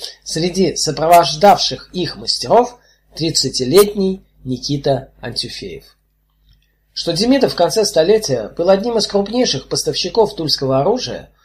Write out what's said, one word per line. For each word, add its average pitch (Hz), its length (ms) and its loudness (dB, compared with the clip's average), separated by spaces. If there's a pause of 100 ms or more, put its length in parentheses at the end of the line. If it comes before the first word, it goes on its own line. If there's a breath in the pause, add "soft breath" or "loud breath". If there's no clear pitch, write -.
(240 loud breath)
среди 175 500 -2
сопровождавших 165 1160 2
их 175 240 -6
мастеров 143 600 0 (360)
тридцатилетний 190 1080 0 (220)
Никита 135 640 -4 (100)
Антюфеев. 107 640 -12 (1080)
Что - 200 -6
Демидов 240 400 2
в - 40 -14
конце 175 280 2
столетия 160 720 0
был 170 140 2
одним 220 280 2
из 196 80 0
крупнейших 208 600 -2
поставщиков 165 680 -2
тульского 135 460 0
оружия, 143 500 -2 (140)